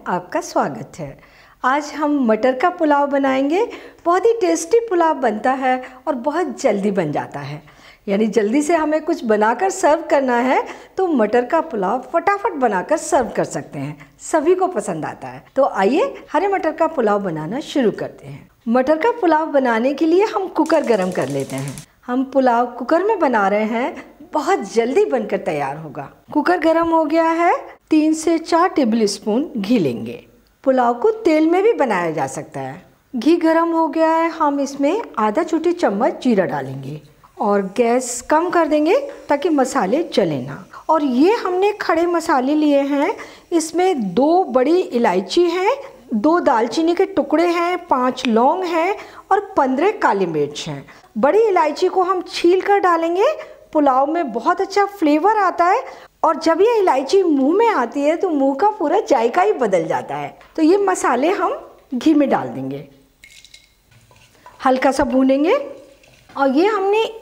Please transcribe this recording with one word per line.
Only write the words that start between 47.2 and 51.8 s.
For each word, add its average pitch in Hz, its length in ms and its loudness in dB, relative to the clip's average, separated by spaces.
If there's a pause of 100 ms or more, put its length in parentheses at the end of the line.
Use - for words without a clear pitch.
हैं, 349 380 -2
पाँच 254 400 -2
लौंग 254 400 2
हैं 349 300 -2 (340)
और 403 260 -2
पन्द्रह 285 360 2
काली 202 360 0
मिर्च 147 400 -4
हैं। 143 160 -10 (320)
बड़ी 294 240 4
इलायची 359 480 2